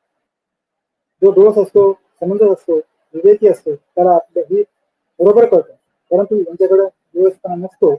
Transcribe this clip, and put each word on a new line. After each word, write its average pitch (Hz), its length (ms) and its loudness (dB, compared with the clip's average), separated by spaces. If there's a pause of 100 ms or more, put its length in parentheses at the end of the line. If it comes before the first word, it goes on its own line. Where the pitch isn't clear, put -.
(1200)
जो 196 80 4
डोस 208 280 4
असतो, 196 340 0
समंजस 196 600 -4
असतो, 170 240 -4 (380)
विवेकी 208 340 0
असतो, 160 260 -4
त्याला 180 360 -4
आपलं 170 400 -4
हित 202 140 -2 (540)
बरोबर 208 260 4
कळतं, 185 280 -2 (380)
परंतु 196 260 -2
यांच्याकडे 185 460 -2 (320)
व्यवस्थापना 185 400 -4
नसतो, 175 440 -4